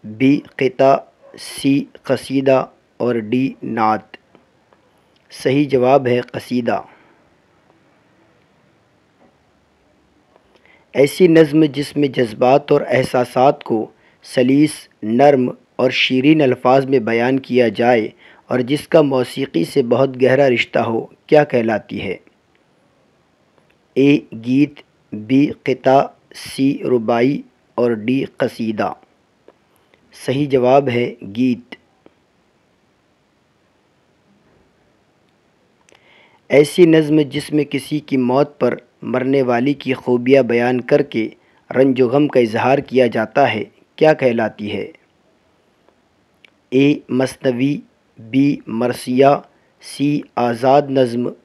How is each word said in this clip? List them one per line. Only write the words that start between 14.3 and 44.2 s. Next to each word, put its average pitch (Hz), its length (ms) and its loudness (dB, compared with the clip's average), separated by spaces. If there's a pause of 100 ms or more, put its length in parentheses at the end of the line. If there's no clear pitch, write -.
नर्म 127 500 2 (260)
और 127 140 2
शीरीन 143 500 2
अल्फाज 131 420 2
में 131 200 0
बयान 117 340 0
किया 123 320 0
जाए 117 400 0 (380)
और 123 140 -2
जिसका 147 400 0
मौसीकी 135 640 -4
से 143 180 -2
बहुत 127 340 0
गहरा 131 300 2
रिश्ता 120 340 -2
हो, 113 280 -6 (200)
क्या 151 160 4
कहलाती 113 540 -4
है? 92 200 -8 (1800)
ए 143 400 2
गीत, 131 480 -2 (300)
बी 123 320 0 (200)
क़िता, 135 360 2 (340)
सी - 500 -4
रुबाई 123 580 0 (340)
और 120 200 0
डी 127 280 -4 (160)
कसीदा। 110 540 -6 (1200)
सही 139 320 -4
जवाब 131 420 2
है 120 160 -2 (180)
गीत। 117 520 -4 (4000)
ऐसी 147 360 2
नज़्म 156 400 2
जिसमें 147 400 -6
किसी 143 340 -8
की 139 200 -6
मौत 131 420 -2
पर 120 180 -2 (260)
मरने 127 380 -2
वाली 123 320 -2
की 131 180 -6
खूबियाँ 123 500 2
बयान 120 380 0
करके 139 420 -2 (460)
रंज 131 320 2
व 123 80 4
गम 147 180 2
का 135 120 0
इजहार 120 420 0
किया 123 260 0
जाता 117 380 0
है, 107 180 -4 (340)
क्या 156 160 4
कहलाती 113 560 -2